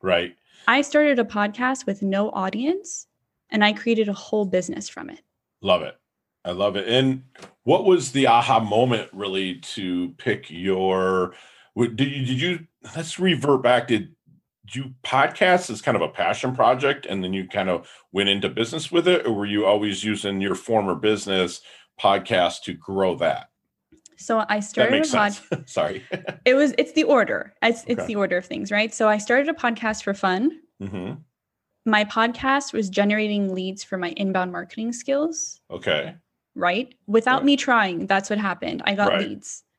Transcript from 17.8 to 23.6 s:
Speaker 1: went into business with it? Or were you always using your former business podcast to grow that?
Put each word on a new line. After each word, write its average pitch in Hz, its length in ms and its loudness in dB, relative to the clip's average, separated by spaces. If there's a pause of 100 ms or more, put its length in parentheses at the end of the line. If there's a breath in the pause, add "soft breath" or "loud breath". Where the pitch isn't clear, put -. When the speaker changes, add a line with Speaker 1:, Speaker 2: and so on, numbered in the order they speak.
Speaker 1:
went 98 180 2
into 98 180 0
business 120 420 -4
with 170 160 2
it? 180 200 2
Or 117 60 0
were 101 140 -2
you 104 200 0
always 101 360 2
using 101 380 -2
your 98 140 0
former 98 400 0
business 95 680 0 (400 loud breath)
podcast 95 640 0
to 98 100 -10
grow 95 440 -2
that? 78 340 -2 (680)